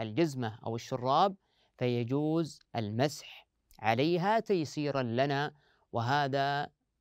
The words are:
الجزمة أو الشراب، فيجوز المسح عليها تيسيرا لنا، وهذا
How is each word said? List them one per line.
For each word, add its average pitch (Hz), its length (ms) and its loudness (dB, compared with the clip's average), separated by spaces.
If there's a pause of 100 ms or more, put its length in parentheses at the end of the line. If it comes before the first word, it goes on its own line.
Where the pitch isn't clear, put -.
الجزمة 117 680 0
أو 113 100 -4
الشراب، 139 600 2 (420)
فيجوز 139 840 0 (160)
المسح 113 720 -4 (300)
عليها 165 640 2
تيسيرا 147 640 -2
لنا، 139 520 0 (380)
وهذا 139 800 0 (300)